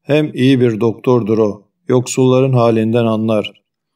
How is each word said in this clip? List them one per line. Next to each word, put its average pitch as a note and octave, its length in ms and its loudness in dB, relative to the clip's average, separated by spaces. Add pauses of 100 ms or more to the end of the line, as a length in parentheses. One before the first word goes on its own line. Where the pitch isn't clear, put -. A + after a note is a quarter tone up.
hem D3+ 320 -2
iyi C3 280 2
bir A#2 180 0
doktordur A2+ 580 0
o. G#2 300 -2 (200)
Yoksulların B2+ 680 0
halinden A#2 520 0
anlar." A2 580 -4 (320)